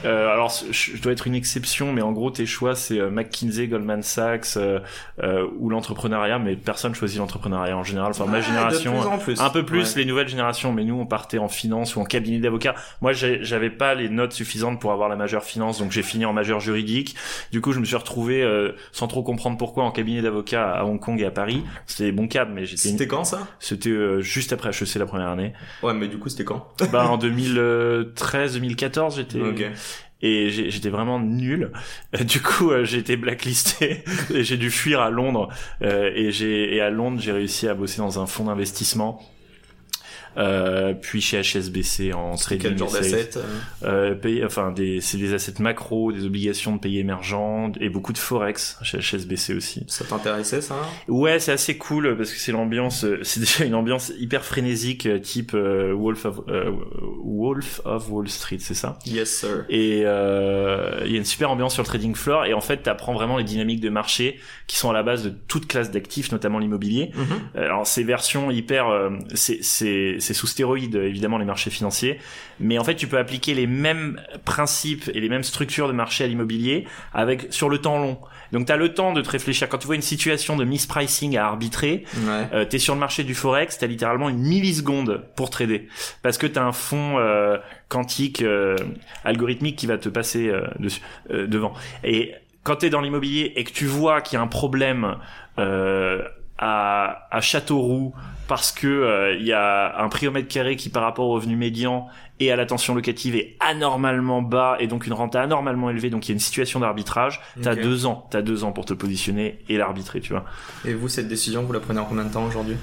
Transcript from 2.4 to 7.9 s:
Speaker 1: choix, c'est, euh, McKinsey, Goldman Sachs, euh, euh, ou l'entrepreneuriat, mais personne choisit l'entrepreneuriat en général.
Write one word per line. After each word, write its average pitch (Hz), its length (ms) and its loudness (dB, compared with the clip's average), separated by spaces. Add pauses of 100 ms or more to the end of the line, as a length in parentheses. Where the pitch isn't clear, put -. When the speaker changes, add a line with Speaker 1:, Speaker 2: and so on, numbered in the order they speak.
Speaker 1:
choix, 123 280 0
c'est, 117 260 0
euh, 98 100 2
McKinsey, 113 580 -2
Goldman 107 340 -2
Sachs, 113 540 0
euh, 98 240 2 (420)
euh, 95 240 2 (120)
ou 113 120 -2
l'entrepreneuriat, 110 680 0
mais 101 160 0
personne 113 400 -4
choisit 104 240 -2
l'entrepreneuriat 95 560 -2
en 92 80 -2
général. 98 280 0